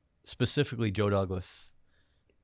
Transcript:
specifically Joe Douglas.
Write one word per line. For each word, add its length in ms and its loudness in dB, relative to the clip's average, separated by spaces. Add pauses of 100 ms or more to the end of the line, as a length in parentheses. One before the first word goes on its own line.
(240)
specifically 680 0
Joe 200 2
Douglas. 640 -2 (720)